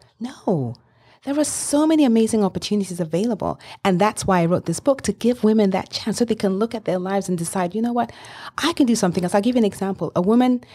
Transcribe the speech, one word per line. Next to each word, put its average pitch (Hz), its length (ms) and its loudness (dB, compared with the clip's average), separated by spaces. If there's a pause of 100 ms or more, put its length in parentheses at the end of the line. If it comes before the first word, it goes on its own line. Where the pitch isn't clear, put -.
(180)
No. 165 560 -4 (500)
There 285 140 -4
are 294 60 2
so - 420 0
many 311 180 4
amazing 226 380 4
opportunities 185 560 -2
available. 175 600 -2 (240)
And 185 160 2
that's 214 260 0
why 185 140 4
I 165 60 4
wrote 170 200 0
this 170 140 -4
book, 175 220 0
to 202 100 -2
give 240 320 -2
women 214 260 4
that 185 200 -4
chance - 280 -6
so 240 60 0
they 226 100 0
can 190 240 0
look 226 160 -2
at 214 100 -10
their 180 140 0
lives 190 300 -2
and 180 100 -2
decide, 175 380 -4
"You 220 60 -2
know 240 100 -2
what? 240 180 -2 (480)
I 330 140 -2
can 294 140 2
do 226 100 4
something 180 260 0
else." 175 100 -2
I'll 202 80 4
give 240 140 2
you 269 60 4
an 214 40 4
example. 190 520 -4
A 180 60 2
woman, 247 400 4 (120)